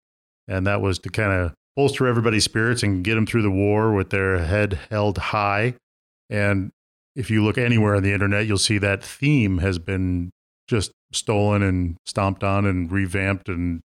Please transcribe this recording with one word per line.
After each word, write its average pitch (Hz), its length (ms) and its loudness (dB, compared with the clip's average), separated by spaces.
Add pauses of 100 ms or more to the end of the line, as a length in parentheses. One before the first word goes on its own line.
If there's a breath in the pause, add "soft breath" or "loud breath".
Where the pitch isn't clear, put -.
(480)
And 95 180 -2
that 101 140 0
was 95 200 0
to 95 100 -12
kinda 95 440 0 (220)
bolster 139 300 2
everybody's 113 380 2
spirits 117 380 0
and 95 220 0
get 110 120 0
'em 110 100 2
through 117 160 0
the 104 80 2
war 104 420 2
with 95 180 0
their 95 280 0
head 98 400 0 (120)
held 104 280 0
high. 107 560 -2 (560)
And 101 400 0 (460)
if - 140 -6
you 107 140 4
look 107 140 0
anywhere 113 380 2
on 98 80 2
the 98 100 2
internet, 101 320 0
you'll 104 120 0
see 104 200 0
that 98 260 0
theme 120 540 0
has 90 200 0
been 90 520 -4 (380)
just 107 240 -2 (200)
stolen 104 500 0
and 90 340 0 (100)
stomped 98 380 -2
on 98 200 0
and 90 260 -2
revamped 98 580 -2
and 87 320 -4 (140)